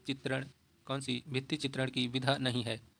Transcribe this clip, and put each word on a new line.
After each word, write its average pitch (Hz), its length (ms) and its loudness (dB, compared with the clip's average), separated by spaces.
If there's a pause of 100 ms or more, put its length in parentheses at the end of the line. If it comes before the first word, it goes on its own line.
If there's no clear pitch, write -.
चित्रण, 131 420 -2 (360)
कौन 139 160 -2
सी 127 260 -2
भित्ति 135 300 -2
चित्रण 131 320 0
की 123 180 0
विधा 131 300 2
नहीं 123 260 2
है? 113 180 -2 (180)